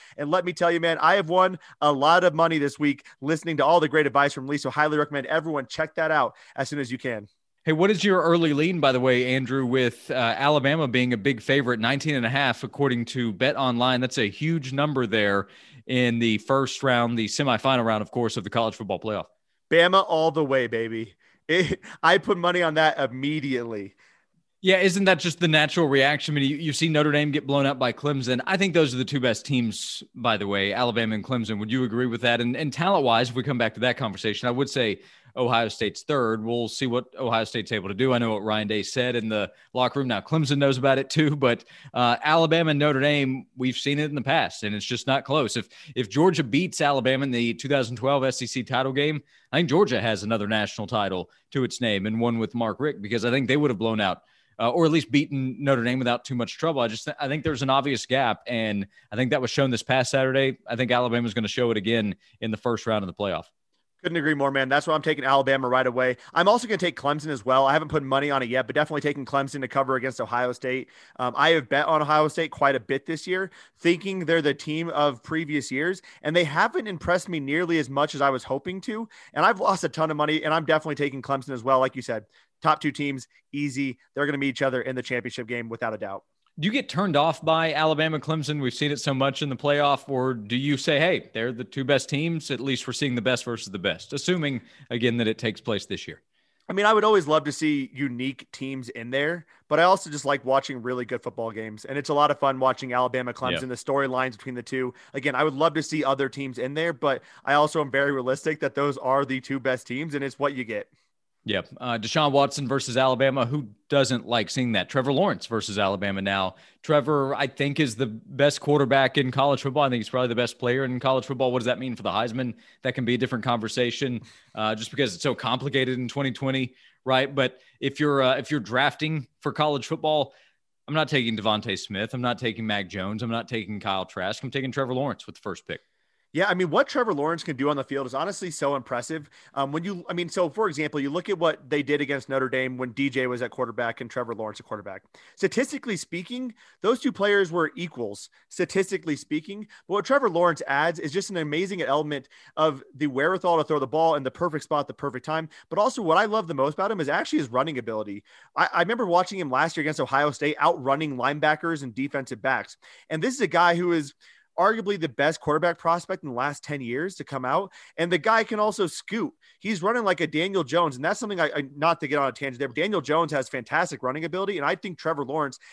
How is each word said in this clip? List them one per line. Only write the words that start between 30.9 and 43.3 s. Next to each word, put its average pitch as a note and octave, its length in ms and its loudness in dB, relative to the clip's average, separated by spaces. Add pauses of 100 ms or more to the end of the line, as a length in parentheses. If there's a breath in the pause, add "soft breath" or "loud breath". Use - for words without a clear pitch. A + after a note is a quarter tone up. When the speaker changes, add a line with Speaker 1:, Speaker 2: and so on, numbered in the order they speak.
Speaker 2:
and G2+ 80 -6
Clemson. A2 340 -2
Would G#2+ 140 -4
you B2+ 100 0
agree A#2+ 240 0
with A#2 140 -4
that? A#2+ 200 2
And, A#2+ 160 0
and D3+ 160 -4
talent-wise, C3+ 580 2
if A#2+ 40 -10
we B2+ 80 -2
come C3 160 -2
back A2+ 160 0
to G#2+ 60 -14
that B2 160 2
conversation, A2 500 -4
I A#2+ 60 2
would C3+ 180 -2
say A2+ 300 0 (360 soft breath)
Ohio A#2+ 320 2
State's G#2 340 -4
third. A2+ 400 0
We'll A#2 240 -2
see C3 200 -4
what A#2+ 320 -2
Ohio A#2 260 0
State's G#2+ 260 -6
able G2 180 -4
to G2 60 -6
do. B2+ 200 2
I A#2+ 40 2
know A#2 140 0
what G#2 100 -4
Ryan G#2+ 240 -2
Day G#2 160 -2
said B2 340 -2
in A2+ 120 -2
the G#2 240 -2 (220 soft breath)
locker B2+ 260 0
room. C3 80 -2
Now, G#2 140 -2
Clemson D3 340 2
knows C#3 220 4
about C3+ 200 4
it C3+ 120 -2
too, D3+ 260 2
but, B2+ 260 2 (300 loud breath)
uh, A#2+ 320 4
Alabama D#3+ 460 4
and D3 80 2
Notre C#3+ 220 2
Dame, C3+ 540 2